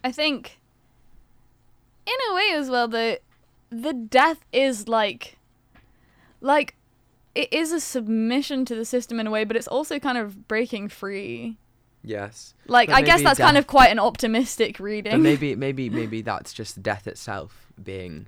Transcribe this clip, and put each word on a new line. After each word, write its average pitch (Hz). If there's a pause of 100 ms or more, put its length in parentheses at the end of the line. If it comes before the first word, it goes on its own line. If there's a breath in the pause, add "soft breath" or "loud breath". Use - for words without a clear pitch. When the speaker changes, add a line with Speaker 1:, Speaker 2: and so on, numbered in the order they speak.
Speaker 1:
I 254
think 302 (1500)
in 440 (160)
a 370
way 403
as 285
well, 240
the, 226 (500)
the 240
death 254
is, 240
like, 220 (1000 soft breath)
like, 285 (600)
it -
is 320
a 320
submission 247
to 240
the 226
system 233
in 220
a 214
way, 214
but 220
it's 208
also 294
kind 247
of 202
breaking 214
free. 202 (480)
Speaker 2:
Yes. 107 (120)
Speaker 1:
Like, 240
Speaker 2:
But 262
Speaker 1:
I 269
guess 339
Speaker 2:
maybe 285
Speaker 1:
that's 277
kind 285
Speaker 2:
death 285
Speaker 1:
of -
quite 254
an 226
optimistic 226
reading. 208
Speaker 2:
But 254
maybe, 147
maybe, 131
maybe 113
that's 104
just 104
death 104
itself 98 (140)
being 92